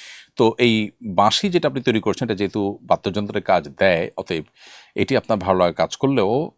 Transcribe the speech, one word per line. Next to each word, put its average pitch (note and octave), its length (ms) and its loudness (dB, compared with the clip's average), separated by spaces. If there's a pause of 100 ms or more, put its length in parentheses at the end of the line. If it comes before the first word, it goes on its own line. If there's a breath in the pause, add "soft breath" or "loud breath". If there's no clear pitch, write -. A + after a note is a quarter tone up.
(360 loud breath)
তো A2+ 220 4
এই A2 320 2 (120)
বাঁশি G2+ 460 2
যেটা E3+ 200 0
আপনি C3+ 120 -6
তৈরি A2+ 200 0
করছেন G#2 280 -2
এটা A2 60 -2
যেহেতু G2+ 480 -2
বাদ্যযন্ত্রের G2+ 600 -2
কাজ E2+ 260 0
দেয়, F2 480 0
অতএব E2+ 280 -6 (500 loud breath)
এটি G2+ 220 0
আপনার A2 220 -2
ভালো F#2 200 0
লাগা F2 140 2
কাজ E2 240 -4
করলেও C3+ 600 0